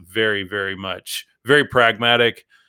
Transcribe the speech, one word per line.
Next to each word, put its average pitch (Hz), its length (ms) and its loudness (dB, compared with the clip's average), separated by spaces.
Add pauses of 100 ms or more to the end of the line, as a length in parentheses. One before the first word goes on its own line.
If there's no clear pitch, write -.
very, 101 400 -2
very 98 320 -6
much, 92 500 -10 (200)
very 139 200 4
pragmatic, 117 840 2 (220)